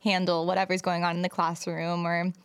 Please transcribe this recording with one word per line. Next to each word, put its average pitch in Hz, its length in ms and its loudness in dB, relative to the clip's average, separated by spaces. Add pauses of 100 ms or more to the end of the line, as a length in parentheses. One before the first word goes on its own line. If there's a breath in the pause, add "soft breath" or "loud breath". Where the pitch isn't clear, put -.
handle 180 440 2
whatever's 185 360 2
going 175 220 0
on 170 120 0
in 175 60 -2
the 185 60 0
classroom 170 760 -2
or 170 260 0 (120)